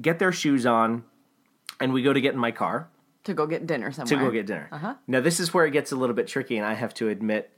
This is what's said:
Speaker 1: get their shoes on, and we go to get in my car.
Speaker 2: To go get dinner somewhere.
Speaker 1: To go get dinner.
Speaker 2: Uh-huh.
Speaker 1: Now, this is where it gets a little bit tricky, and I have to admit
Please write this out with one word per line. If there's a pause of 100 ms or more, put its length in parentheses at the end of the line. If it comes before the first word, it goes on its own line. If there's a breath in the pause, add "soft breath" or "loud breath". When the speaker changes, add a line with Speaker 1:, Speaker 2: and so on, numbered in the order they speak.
Speaker 1:
get
their
shoes
on, (760)
and
we
go
to
get
in
my
car. (360)
Speaker 2:
To
go
get
dinner
somewhere.
Speaker 1:
To
go
get
dinner.
Speaker 2:
Uh-huh. (120)
Speaker 1:
Now,
this
is
where
it
gets
a
little
bit
tricky,
and
I
have
to
admit